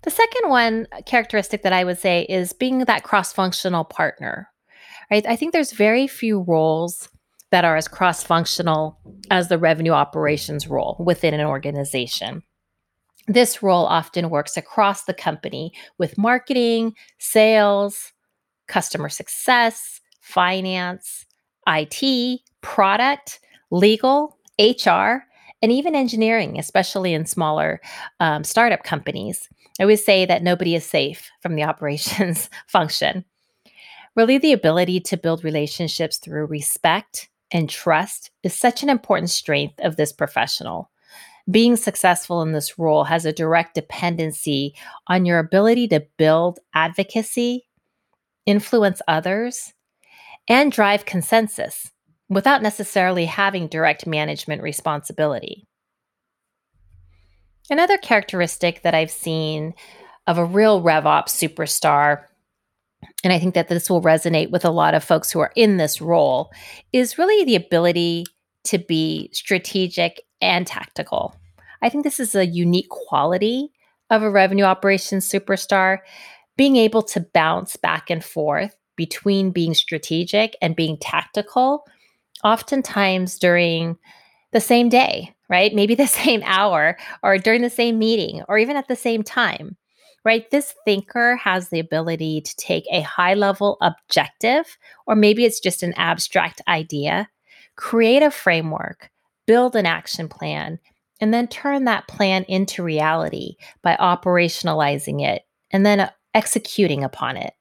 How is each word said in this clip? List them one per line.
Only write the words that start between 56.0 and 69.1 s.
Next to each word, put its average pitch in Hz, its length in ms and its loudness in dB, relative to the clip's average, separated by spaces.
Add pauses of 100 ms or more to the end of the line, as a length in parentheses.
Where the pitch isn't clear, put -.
Another 359 280 2
characteristic 185 880 -2
that 170 120 2
I've 160 160 0
seen 160 640 -6 (540)
of 170 100 0
a 170 80 0
real 202 360 4
RevOps 151 460 2
superstar, 147 960 0 (960)
and 180 120 2
I 170 60 4
think 180 140 0
that 165 140 0
this 175 220 -2
will 175 120 2
resonate 160 480 2
with 165 140 -2
a 170 80 2
lot 160 220 2
of 156 100 0
folks 160 260 0
who 160 120 -2
are 135 160 0
in 214 180 4
this 156 240 -2
role, 156 520 0 (420)
is 247 240 0
really 381 260 4
the 240 140 4
ability 170 640 0 (420)
to 196 120 -2
be 160 560 -2